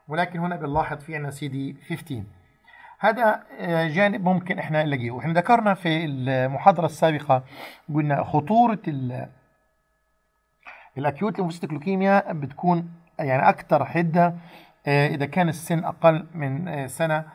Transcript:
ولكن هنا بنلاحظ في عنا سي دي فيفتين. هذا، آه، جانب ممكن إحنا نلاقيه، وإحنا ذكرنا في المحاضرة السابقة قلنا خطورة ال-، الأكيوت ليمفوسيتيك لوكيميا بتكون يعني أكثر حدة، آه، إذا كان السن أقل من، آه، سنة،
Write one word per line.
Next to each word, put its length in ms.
ولكن 300
هنا 180
بنلاحظ 420
في 180
عنا 140
سي 180
دي 240
فيفتين. 540
هذا، 420
آه، 280
جانب 360
ممكن 340
إحنا 260
نلاقيه، 260
وإحنا 220
ذكرنا 420
في 300
المحاضرة 840
السابقة 580
قلنا 300
خطورة 540
ال-، 400
الأكيوت 400
ليمفوسيتيك 340
لوكيميا 600
بتكون 600
يعني 300
أكثر 360
حدة، 500
آه، 200
إذا 200
كان 220
السن 360
أقل 500
من، 340
آه، 180
سنة، 380